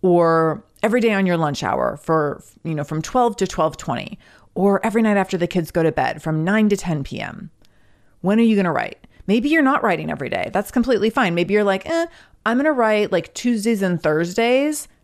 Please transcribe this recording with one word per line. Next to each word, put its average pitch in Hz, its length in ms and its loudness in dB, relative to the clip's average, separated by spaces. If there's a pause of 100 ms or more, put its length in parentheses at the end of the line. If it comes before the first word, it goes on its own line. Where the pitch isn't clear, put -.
or 165 640 2 (180)
every 226 180 2
day 220 120 2
on 196 140 0
your 175 100 2
lunch 151 260 -2
hour - 340 -2
for, 156 460 -2 (220)
you 160 100 -4
know, 147 100 -6
from 156 160 -6
twelve 240 360 0
to 190 100 -2
twelve 160 300 -2
twenty, - 420 -8 (360)
or 196 300 2
every 220 160 0
night 214 160 2
after 190 220 0
the 170 80 0
kids 165 240 -2
go 170 120 0
to 160 100 2
bed 131 300 -4
from 156 220 -2
nine 208 240 2
to 196 80 2
ten 156 260 -4
P - 180 -10
M? - 300 -12 (680)
When 202 180 2
are 233 40 4
you 226 140 4
gonna 185 160 2
write? - 340 -6 (220)
Maybe 233 200 2
you're 320 140 4
not 269 220 2
writing 160 260 -2
every - 180 -6
day. - 240 -4
That's 208 200 -4
completely 233 360 2
fine. 202 280 0
Maybe 175 180 0
you're 208 80 4
like, 190 260 0
"Eh, 330 180 0 (380)
I'm 233 120 0
gonna 302 160 2
write, 214 400 2
like, - 220 -2
Tuesdays 226 460 0
and 180 220 0
Thursdays 233 840 0 (160)